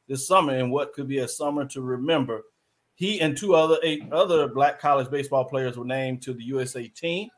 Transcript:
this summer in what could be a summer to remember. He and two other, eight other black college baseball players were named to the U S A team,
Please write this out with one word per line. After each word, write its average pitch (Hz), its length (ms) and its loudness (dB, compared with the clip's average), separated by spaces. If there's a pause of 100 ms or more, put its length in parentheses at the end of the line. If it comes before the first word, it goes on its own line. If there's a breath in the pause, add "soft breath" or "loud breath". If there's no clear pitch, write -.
this 135 200 -4
summer 170 280 4
in 127 140 0
what 143 240 -2
could 139 140 -8
be 139 120 -2
a 123 80 0
summer 147 380 -2
to 135 160 -10
remember. 127 600 -2 (500)
He 196 280 -2
and 147 160 0
two 196 160 0
other, 160 300 6
eight 156 280 -2
other 160 360 4
black 139 320 2
college 139 300 2
baseball 135 360 0
players 127 320 -4
were 120 80 -8
named 127 380 -4
to 131 100 -6
the 117 120 -14
U 131 160 -2
S 127 140 -6
A 120 120 -10
team, 170 500 -6